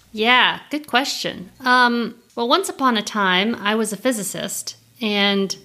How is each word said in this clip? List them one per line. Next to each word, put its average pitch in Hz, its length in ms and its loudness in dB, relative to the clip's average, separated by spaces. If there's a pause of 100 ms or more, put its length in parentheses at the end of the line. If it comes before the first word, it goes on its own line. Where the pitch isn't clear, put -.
(100)
Yeah, 214 500 2 (100)
good 294 160 -6
question. - 640 -4 (100)
Um, 247 560 2 (180)
well, 233 140 -4
once 359 220 2
upon 262 260 0
a 208 60 0
time, 202 540 0
I 202 180 -2
was 220 180 -2
a 190 40 -6
physicist, - 800 -6 (260)
and 202 520 0 (100)